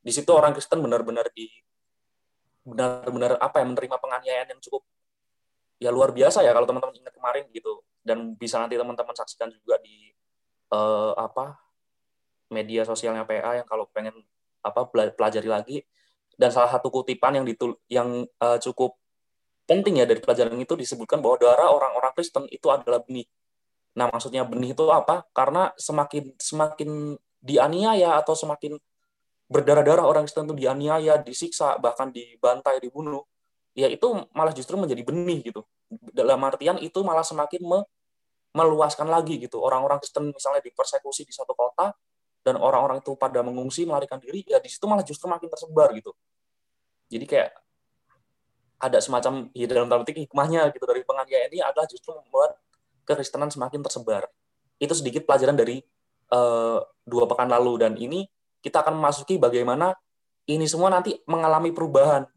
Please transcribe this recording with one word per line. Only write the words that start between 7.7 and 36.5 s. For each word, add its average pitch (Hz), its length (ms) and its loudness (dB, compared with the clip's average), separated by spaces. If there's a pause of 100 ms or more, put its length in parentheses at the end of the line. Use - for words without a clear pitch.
Dan 113 320 -4
bisa 113 240 -8
nanti 117 240 -2
teman-teman 120 320 -8
saksikan 113 400 -12
juga - 240 -2
di, 107 320 -12 (640)
eh, 107 480 0
apa, 131 320 -8 (960)
media 110 400 -4
sosialnya 110 400 -6
P 110 160 -4
A 120 160 -2
yang 117 80 -14
kalau 110 240 -6
pengen 110 240 -10 (480)
apa, 101 240 -4
bela-, 107 240 0
pelajari 110 400 -2
lagi. 110 320 -6 (480)
Dan 127 160 4
salah 123 240 4
satu 131 160 -2
kutipan 131 480 0
yang 135 80 0
ditul-, 120 400 -4
yang, 123 400 -2
eh, 120 400 0
cukup 127 320 -2 (720)
penting 185 320 4
ya 120 80 4
dari 113 160 2
pelajaran 117 320 2
itu 127 240 -4
disebutkan 120 400 -4
bahwa 123 240 2
darah 143 320 6
orang-orang 131 400 0
Kristen 147 320 -6
itu - 240 -2
adalah 120 320 0
benih. 123 240 -10 (720)
Nah, 120 80 2
maksudnya 120 400 -4
benih 123 240 -6
itu 156 160 2
apa? 160 480 2
Karena 147 400 0
semakin, 147 640 -6
semakin 151 800 -6 (240)
dianiaya 165 720 4
atau 156 160 2
semakin 151 480 -6 (680)
berdarah-darah 151 560 6
orang 151 240 2
Kristen 156 160 -4
itu 151 80 -6
dianiaya, 147 640 2
disiksa, 147 640 -2
bahkan 127 320 -2
dibantai, 123 640 0
dibunuh, 139 480 -8 (480)
ya 131 160 2
itu - 160 0 (240)
malah 156 240 0
justru 165 240 -8
menjadi 135 240 -4
benih 165 400 -4
gitu. 110 240 -14 (240)
Dalam 127 560 0
artian 143 320 -2